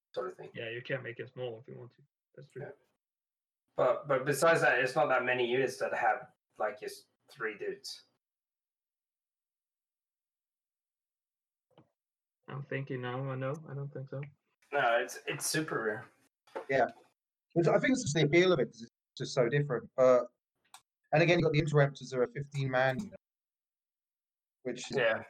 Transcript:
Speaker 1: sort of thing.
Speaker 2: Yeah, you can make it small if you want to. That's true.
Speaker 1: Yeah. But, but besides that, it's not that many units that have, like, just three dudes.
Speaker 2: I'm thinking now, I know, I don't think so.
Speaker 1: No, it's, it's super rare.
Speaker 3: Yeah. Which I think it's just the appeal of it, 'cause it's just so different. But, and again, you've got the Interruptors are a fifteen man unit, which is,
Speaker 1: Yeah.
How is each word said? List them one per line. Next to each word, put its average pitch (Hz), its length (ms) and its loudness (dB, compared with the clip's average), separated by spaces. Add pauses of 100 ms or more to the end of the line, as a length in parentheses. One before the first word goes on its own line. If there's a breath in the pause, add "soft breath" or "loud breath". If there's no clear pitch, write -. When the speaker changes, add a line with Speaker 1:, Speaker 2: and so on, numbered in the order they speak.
(140)
Speaker 1:
sort 120 160 -6
of - 80 -16
thing. - 160 -16
Speaker 2:
Yeah, 117 160 -10
you 120 140 -10
can 131 180 -6
make 120 180 -12
it 113 140 -12
small 120 260 -8
if 135 140 -20
you 127 60 -18
want 120 160 -18
to. - 60 -20 (340)
That's 147 160 -20
true. 131 100 -14
Speaker 1:
Yeah. - 80 -12 (1040)
But, 127 320 0
but 131 160 0
besides 156 380 4
that, - 160 4
it's - 180 0
not 147 140 4
that 127 160 2
many 127 220 0
units 127 300 0
that - 180 -4
have, - 320 0 (320)
like, 107 200 -4
just 101 260 -12 (260)
three 107 260 -6
dudes. - 460 -10 (4000)
Speaker 2:
I'm 139 200 -8
thinking 135 320 -6
now, 123 180 -6 (120)
I 131 40 -6
know, 131 200 -6 (140)
I 139 40 -12
don't 139 180 -8
think 135 180 -12
so. 135 120 -8 (500)
Speaker 1:
No, 127 300 2
it's, 127 240 -8
it's 147 220 -6
super 156 360 -4
rare. 107 220 -4 (640)
Speaker 3:
Yeah. 127 180 2 (680)
Which 170 140 4
I 202 120 4
think 285 140 4
it's - 100 0
just - 120 -2
the 160 80 4
appeal 170 280 6
of 160 80 4
it, 117 60 2
'cause - 160 -12
it's 117 100 -16 (260)
just 127 160 -8
so 123 140 4
different. 135 480 0
But, 127 300 6 (880)
and 151 100 6
again, 170 160 4
you've 160 60 4
got 151 80 2
the 147 80 4
Interruptors 139 520 2
are 123 100 2
a 117 40 -2
fifteen 139 420 -6
man 127 300 2
unit, - 200 -10 (1400)
which 127 280 -8
is, 123 60 -2
Speaker 1:
Yeah. 113 320 0